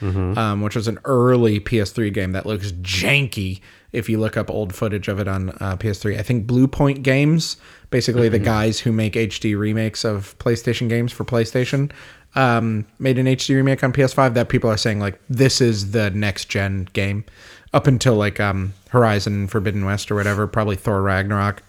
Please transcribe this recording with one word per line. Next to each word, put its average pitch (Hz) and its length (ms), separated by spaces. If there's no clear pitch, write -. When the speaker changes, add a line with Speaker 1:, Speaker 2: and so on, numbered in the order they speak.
Speaker 1:
Mm-hmm. 95 360
Speaker 2:
um, 104 240
which 104 140
was 113 140
an 104 160
early 120 560
P 113 180
S 101 120
three 107 180
game 95 240
that 92 120
looks 101 280
janky 95 880
if 117 160
you 110 100
look 107 160
up 104 160
old 98 240
footage 101 320
of 98 120
it 98 100
on, 95 220
uh, 95 160
P 110 100
S 101 120
three. 101 180
I - 60
think 117 220
Blue 127 220
Point 139 360
Games, 147 520
basically 120 380
the 110 100
Speaker 1:
Mm-hmm. 104 80
Speaker 2:
guys 110 360
who 117 100
make 110 240
H 113 240
D 107 160
remakes 107 480
of 104 360
PlayStation 117 500
games 117 240
for 113 100
PlayStation, 127 680
um, 113 500
made 131 180
an 131 100
H 131 200
D 135 80
remake 135 260
on 127 120
P 139 100
S 127 100
five 131 200
that 117 160
people 120 200
are 107 80
saying, 104 220
like, 101 300
this 131 320
is 101 300
the 107 200
next 104 380
gen 98 420
game, 101 320
up 151 140
until, 127 280
like, 104 240
um, 95 340
Horizon 104 580
Forbidden 98 380
West 98 240
or 104 60
whatever, 101 320
probably 104 280
Thor 98 260
Ragnarok, 98 680